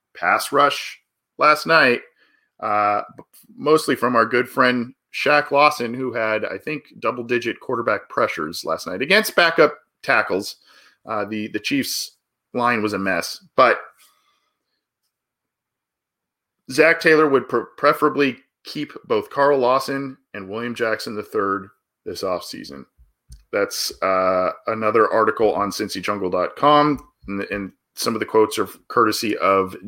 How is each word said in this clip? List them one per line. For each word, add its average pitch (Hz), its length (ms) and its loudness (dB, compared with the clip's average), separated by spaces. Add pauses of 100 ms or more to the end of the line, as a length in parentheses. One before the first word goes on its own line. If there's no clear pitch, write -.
(140)
pass 95 380 0
rush 139 480 0 (380)
last 147 300 2
night, 143 340 4 (580)
uh, 104 440 0 (520)
mostly 147 400 2
from 123 200 0
our 113 100 6
good 123 240 0
friend 123 440 0 (200)
Shaq 147 380 0
Lawson, 143 420 2
who 127 180 -6
had, 110 320 -2
I 98 140 -6
think, 151 300 -10 (120)
double-digit 117 640 -2
quarterback 113 480 -2
pressures 85 560 -4
last 78 220 -4
night 92 140 -6
against 180 340 0
backup 165 420 4 (240)
tackles. 104 560 -2 (480)
Uh, 107 180 -4
the, 107 260 -6
the 104 100 -4
Chiefs - 580 -4 (360)
line 120 280 0
was 104 120 -2
a 95 60 -4
mess, 95 420 -4 (140)
but 123 240 4 (3000)
Zach 156 300 2
Taylor 156 300 4
would 135 180 2
pre-, 120 140 0 (160)
preferably 143 600 0 (280)
keep 147 260 -10 (140)
both 107 240 -2
Carl 143 300 2
Lawson 131 580 -2 (160)
and 98 160 -14
William 117 260 -8
Jackson 113 400 -4
the 104 80 -6
third 98 460 -2 (360)
this 92 180 -10
offseason. 85 640 -8 (640)
That's, - 400 -4 (100)
uh, 92 500 2 (160)
another 110 440 2
article 107 420 2
on 98 160 -2
Cincy 98 320 -6
jungle 98 280 -4
dot 90 260 -2
com, 147 440 4 (280)
and, 98 140 -6 (100)
and 98 200 -8 (220)
some 110 220 -4
of 107 40 -4
the - 60 -6
quotes 110 320 2
are 101 100 -2 (200)
courtesy 110 500 0
of 95 380 2 (120)